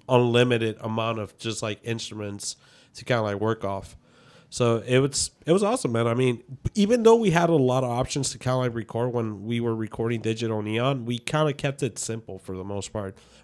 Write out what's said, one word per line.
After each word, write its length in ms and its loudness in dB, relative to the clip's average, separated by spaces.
unlimited 720 4
amount 380 -4
of 180 -10
just, 260 -6
like, 200 -6
instruments 760 -8
to 100 -18
kinda, 180 0
like, 180 -2
work 240 -2
off. 320 -8
So 380 0
it 120 4
was, 320 0
it 60 4
was 100 4
awesome, 300 0
man. 140 2
I 60 2
mean, 300 0
even 300 4
though 120 10
we 140 4
had 180 4
a 80 4
lot 280 4
of 60 -2
options 420 -2
to 60 -14
kinda, 200 0
like, 160 0
record 400 -4
when 320 -4
we 140 -2
were 140 0
recording 460 -2
Digital 400 -2
Neon, 460 -2
we 120 -4
kinda 360 0
kept 280 -6
it 160 -4
simple 400 -8
for 160 -12
the 100 -8
most 280 -8
part. 240 -6